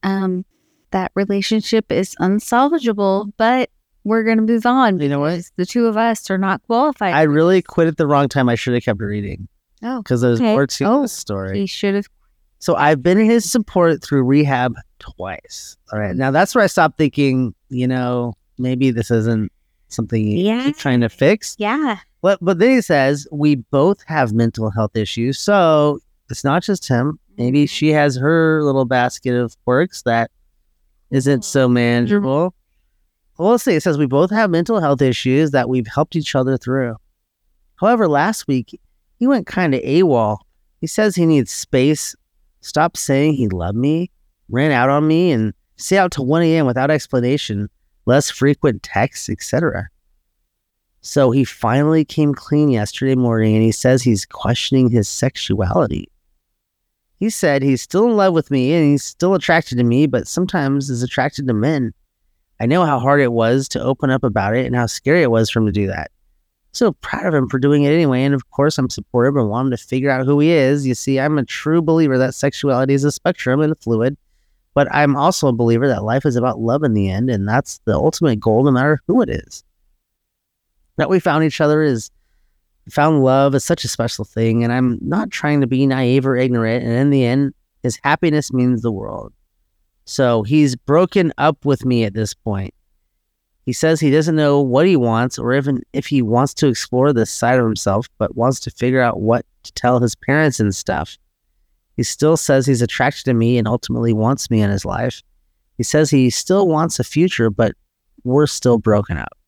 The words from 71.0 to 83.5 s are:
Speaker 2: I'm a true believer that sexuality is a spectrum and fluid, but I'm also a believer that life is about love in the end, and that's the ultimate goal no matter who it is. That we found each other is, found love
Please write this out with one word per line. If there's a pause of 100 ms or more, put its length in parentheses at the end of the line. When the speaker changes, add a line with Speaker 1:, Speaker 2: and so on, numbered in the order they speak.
Speaker 2:
I'm
a
true
believer
that
sexuality
is
a
spectrum
and
fluid, (600)
but
I'm
also
a
believer
that
life
is
about
love
in
the
end,
and
that's
the
ultimate
goal
no
matter
who
it
is. (1300)
That
we
found
each
other
is, (800)
found
love